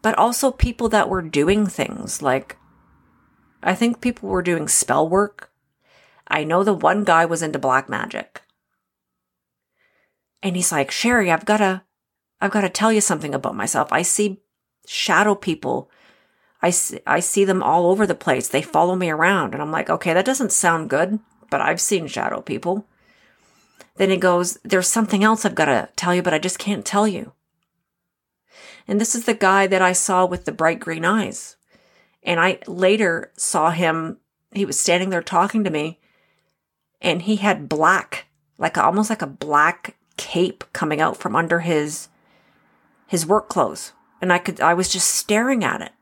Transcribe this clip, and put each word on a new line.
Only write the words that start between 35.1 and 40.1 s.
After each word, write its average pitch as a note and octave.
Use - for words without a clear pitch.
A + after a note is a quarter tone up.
there E3+
talking G3
to F#3
me, D#3
and E3+
he G#3+
had F#3+
black, -
like, -
almost G#3
like G#3+
a D3+
black D3+